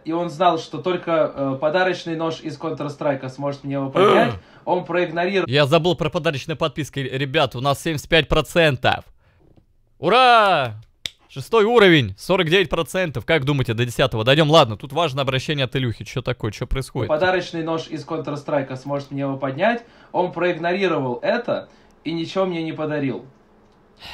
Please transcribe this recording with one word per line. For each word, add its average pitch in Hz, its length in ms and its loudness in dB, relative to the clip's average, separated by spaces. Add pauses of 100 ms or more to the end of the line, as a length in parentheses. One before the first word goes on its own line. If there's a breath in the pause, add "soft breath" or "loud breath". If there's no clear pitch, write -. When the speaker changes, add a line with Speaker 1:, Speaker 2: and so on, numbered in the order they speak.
Speaker 1:
и 160 80 -6
он 170 160 -2
знал, 165 280 2
что 160 220 -10
только, 170 560 0
э, 135 260 -2
подарочный 170 540 0
нож 160 260 -4
из 147 160 -10
Counter-Strike 143 720 -4
сможет 139 340 -8
мне 139 120 -6
его 135 160 -4
поднять, 190 420 4
Speaker 2:
Э. 98 40 -10 (260 loud breath)
Speaker 1:
он 175 220 -2
проигнорировал 175 640 -2
Speaker 2:
Я 143 160 4
забыл 160 300 2
про 156 140 -4
подарочные 160 460 -4
подписки. 151 440 -6
Ребят, 135 560 -2
у 120 60 -8
нас 139 200 0
семьдесят 160 280 -4
пять 160 200 4
процентов. 151 760 2 (960)
Ура! 196 760 4 (540)
Шестой 202 360 0
уровень, 180 520 6
сорок 180 320 0
девять 185 200 2
процентов. 170 560 -4
Как 160 180 2
думаете, 131 300 0
до 113 120 0
десятого 123 380 0
дойдём? 143 260 4
Ладно, 139 280 6
тут 135 160 -14
важное 143 300 -2
обращение 131 420 -2
от 123 100 -4
Илюхи. 120 300 -4
Чё - 160 -8
такое? 117 300 -4
Чё - 140 -8
происходит? - 440 -4
Speaker 1:
Подарочный 170 540 0
нож 165 260 -4
из 147 160 -10
Counter-Strike 147 720 -4
сможет 143 340 -8
мне 139 100 -6
его 139 160 -4
поднять. 151 460 -2 (300 soft breath)
Он 175 180 -2
проигнорировал 165 920 -2
это 190 460 -2 (380 soft breath)
и 156 80 -6
ничего 165 320 -2
мне 170 180 -4
не 160 80 -6
подарил. 147 540 -4 (880 loud breath)